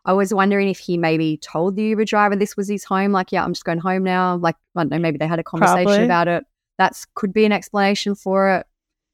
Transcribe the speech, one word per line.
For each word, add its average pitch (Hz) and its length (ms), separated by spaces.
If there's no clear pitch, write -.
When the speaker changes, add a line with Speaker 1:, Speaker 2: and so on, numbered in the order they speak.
Speaker 1:
I 185 80
was 196 180
wondering 196 380
if 185 80
he 175 180
maybe 160 400
told 185 400
the 214 60
Uber 214 240
driver 208 280
this 202 220
was 196 120
his 202 160
home, 196 280
like, 185 200
"Yeah, 180 120
I'm 175 80
just - 140
going 170 140
home 185 220
now." 185 340
Like, 170 200
I 180 60
don't 156 100
know, 151 80
maybe 160 200
they 151 80
had 165 120
a 165 60
conversation 180 400
Speaker 2:
Probably. 202 200
Speaker 1:
about 170 220
it. 170 180
That's, - 260
could 190 180
be 214 100
an 214 80
explanation 202 640
for 190 420
it. - 100